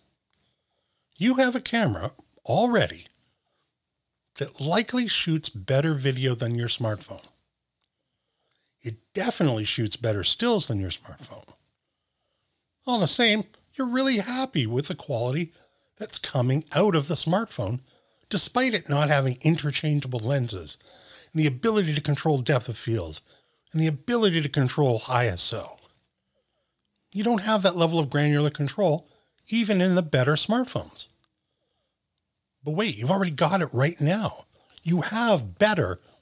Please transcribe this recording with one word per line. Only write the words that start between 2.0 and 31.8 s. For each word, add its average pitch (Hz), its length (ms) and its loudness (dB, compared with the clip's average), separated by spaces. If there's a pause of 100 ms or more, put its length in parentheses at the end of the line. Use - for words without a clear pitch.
already 190 600 0 (1300)
that - 220 -10
likely 214 460 0
shoots 160 420 0
better 135 460 0
video 131 400 0
than 117 220 -2
your 117 100 -2
smartphone. 107 580 -6 (1600)
It 113 140 -10 (160)
definitely 156 520 0
shoots 110 320 -4
better 104 280 -2
stills 220 420 0
than 104 140 -2
your 92 100 -4
smartphone. - 540 -16 (1400)
All 247 140 0
the 185 80 2
same, 220 380 2 (300)
you're 262 120 -4
really 254 320 0
happy 247 480 -2
with 123 220 -2
the - 80 -6
quality 131 560 -4 (440)
that's - 220 -8
coming 131 460 0 (100)
out 175 220 4
of 143 100 0
the 160 80 -4
smartphone, 139 640 -2 (500)
despite 240 460 0
it 170 140 -4
not 143 200 2
having 135 340 2
interchangeable 147 760 0
lenses, 110 580 -2 (560)
and 156 80 -2
the 151 60 4
ability 160 480 0
to 147 60 -2
control 147 380 0
depth 127 300 0
of 107 80 -8
field, 87 440 -4 (520)
and 160 80 0
the 160 60 4
ability 170 560 0
to 143 60 -2
control 127 600 2
I 123 200 2
S 90 240 -2
O. 101 240 -10 (1400)
You 202 100 -4
don't 220 200 2
have 214 200 0
that 180 140 4
level 165 240 2
of 139 100 0
granular 147 400 2
control, 151 560 0 (420)
even 214 320 2
in 185 140 4
the 185 80 4
better 143 300 2
smartphones. 214 720 -2 (1600)